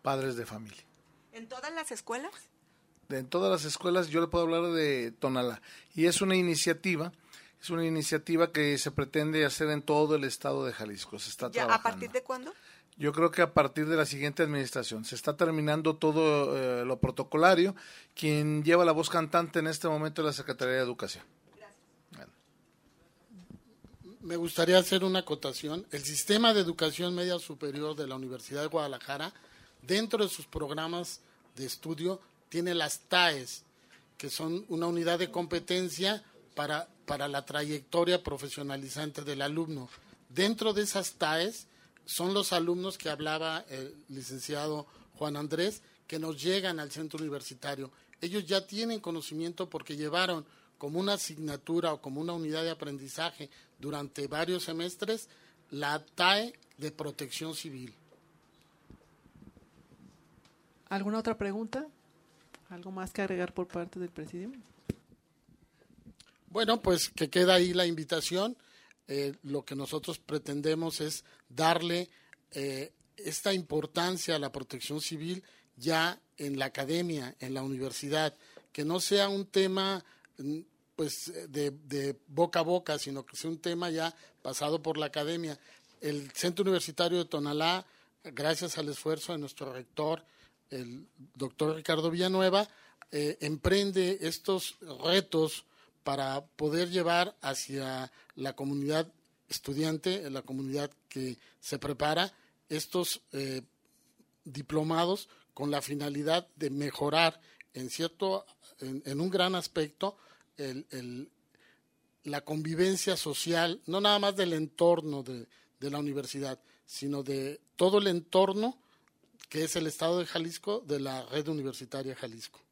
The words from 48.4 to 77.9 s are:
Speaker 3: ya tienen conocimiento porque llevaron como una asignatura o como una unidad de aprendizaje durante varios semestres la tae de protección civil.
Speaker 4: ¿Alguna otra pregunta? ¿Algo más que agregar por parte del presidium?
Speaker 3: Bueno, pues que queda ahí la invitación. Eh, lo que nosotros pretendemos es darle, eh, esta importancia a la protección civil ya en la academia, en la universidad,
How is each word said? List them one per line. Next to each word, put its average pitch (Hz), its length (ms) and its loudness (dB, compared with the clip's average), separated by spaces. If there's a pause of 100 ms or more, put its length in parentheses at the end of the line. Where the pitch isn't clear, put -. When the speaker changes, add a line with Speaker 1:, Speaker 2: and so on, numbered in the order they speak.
Speaker 3:
ya 190 180 2
tienen 220 360 -4
conocimiento 165 680 -6
porque 151 280 -8
llevaron 160 500 0 (320)
como 151 220 -4
una 202 140 2
asignatura 160 760 -2
o 143 80 -4
como 139 200 -8
una 170 120 -4
unidad 160 300 -4
de 165 80 0
aprendizaje 147 800 -8 (300)
durante 143 480 -6
varios 170 340 0
semestres 180 640 -4 (420)
la 143 340 -4 (100)
tae 202 380 4 (240)
de 147 160 -8
protección 151 640 -8
civil. 131 360 -12 (3000)
Speaker 4:
¿Alguna 196 300 0
otra 226 180 0
pregunta? 220 520 -4 (800)
¿Algo 180 240 -14
más 185 200 -8
que 202 100 -4
agregar 180 300 -2
por 180 140 -4
parte 175 320 -8
del 175 120 -8
presidium? 185 520 -12 (1900)
Speaker 3:
Bueno, 226 320 2
pues 180 280 4
que 151 200 -2
queda 180 260 8
ahí 180 200 6
la 180 120 4
invitación. 170 680 0 (520)
Eh, 139 260 -4 (100)
lo 139 200 -4
que 139 120 -10
nosotros 151 420 -6
pretendemos 156 840 -2
es 156 240 -6 (240)
darle, 170 640 2 (400)
eh, 139 420 -6 (240)
esta 196 380 -2
importancia 170 800 -2
a 151 60 2
la 139 100 -4
protección 135 500 -8
civil 165 440 -6 (320)
ya 160 440 2 (180)
en 143 200 -4
la 135 60 0
academia, 143 720 -2
en 131 160 -6
la 135 80 -4
universidad, 139 720 -2 (380)